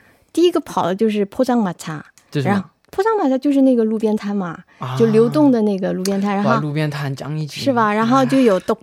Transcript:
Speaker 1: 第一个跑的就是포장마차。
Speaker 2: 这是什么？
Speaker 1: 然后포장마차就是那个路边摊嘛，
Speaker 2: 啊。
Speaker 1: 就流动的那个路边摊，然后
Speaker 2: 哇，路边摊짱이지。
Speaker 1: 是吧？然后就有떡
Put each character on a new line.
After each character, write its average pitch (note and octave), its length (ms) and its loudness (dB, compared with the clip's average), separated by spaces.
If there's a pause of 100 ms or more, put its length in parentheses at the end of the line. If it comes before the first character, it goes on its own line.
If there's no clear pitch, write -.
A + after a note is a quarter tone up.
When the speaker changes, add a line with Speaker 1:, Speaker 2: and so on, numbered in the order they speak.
(320)
Speaker 1:
第 D#4+ 100 0
一 F4 80 4
个 E4 100 0
跑 - 260 -4
的 F3+ 80 0
就 A3 140 0
是 G#3 160 0
포 B3+ 200 -2
장 A#3+ 140 0
마 F#3+ 140 -2
차。 D3+ 280 -12 (300)
Speaker 2:
这 D3 100 -2
是 - 20 -2
什 C#3+ 60 0
么？ G3+ 60 2
Speaker 1:
然 G3 80 0
后 - 60 -14 (220)
포 F#4+ 120 -4
장 G#4 40 2 (140)
마 D4+ 80 2
차 C4 100 0
就 C#4+ 140 0
是 C#4 100 4
那 C4 140 6
个 A3+ 80 2
路 A3 140 -2
边 G#3+ 180 0
摊 G3+ 180 -4
嘛， F3 240 -6 (200)
Speaker 2:
啊。 B2+ 200 -8
Speaker 1:
就 A3+ 80 4
流 A3+ 220 4
动 C#4+ 240 4
的 A3+ 100 2
那 G3+ 160 0
个 F3+ 140 -4
路 F3+ 100 -6
边 G3 180 -2
摊， G3+ 140 -2
然 G3 100 -2
后 G3+ 60 2
Speaker 2:
哇， - 100 2
路 D3+ 120 -6
边 D3+ 180 -2
摊 C#3+ 260 -6
짱 C#3 160 -12
이 D#3 160 -6
지。 - 120 -12
Speaker 1:
是 C4 120 0
吧？ A3 220 0
然 A3 120 0
后 C4 200 2
就 C4+ 140 2
有 G#3 200 4
떡 - 220 -4